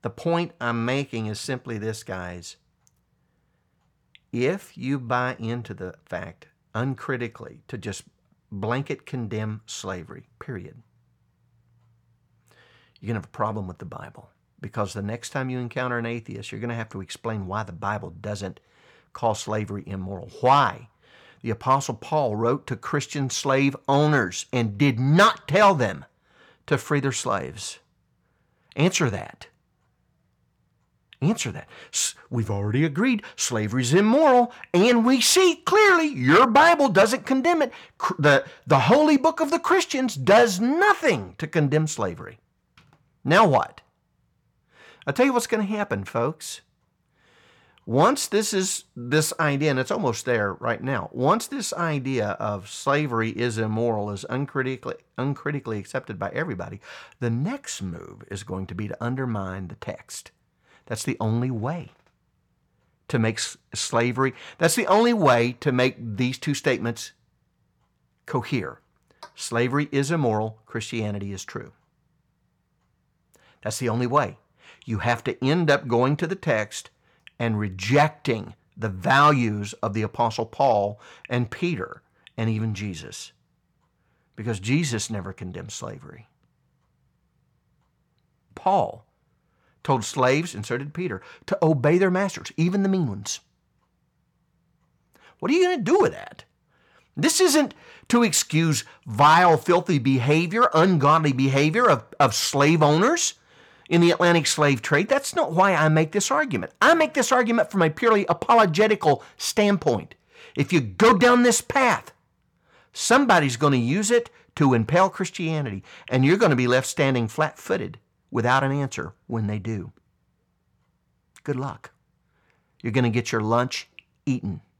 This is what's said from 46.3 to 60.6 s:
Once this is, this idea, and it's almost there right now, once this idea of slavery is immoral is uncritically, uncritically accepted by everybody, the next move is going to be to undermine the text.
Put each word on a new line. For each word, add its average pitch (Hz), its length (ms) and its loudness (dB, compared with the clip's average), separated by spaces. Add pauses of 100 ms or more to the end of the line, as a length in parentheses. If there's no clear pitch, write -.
Once 170 420 2
this 214 260 0
is, 185 320 -2 (100)
this 139 440 0
idea, 147 320 0
and 131 80 0
it's - 120 -4
almost 131 340 -2
there 107 280 0
right 117 280 -4
now, 127 320 -6
once 156 340 0
this 269 260 -8
idea 135 580 -4
of 104 380 -6
slavery 131 600 -2
is 113 280 -4
immoral 110 520 -2
is 101 200 -10
uncritically, 131 640 -6 (220)
uncritically 135 640 -6
accepted 104 400 -8
by 98 100 -6
everybody, 120 520 -8 (400)
the 120 80 -2
next 156 520 -6
move 85 480 -12
is 98 140 -12
going 95 240 -8
to 90 80 -12
be 101 140 -8
to - 140 -10
undermine 104 680 -6
the - 60 -14
text. - 560 -16 (540)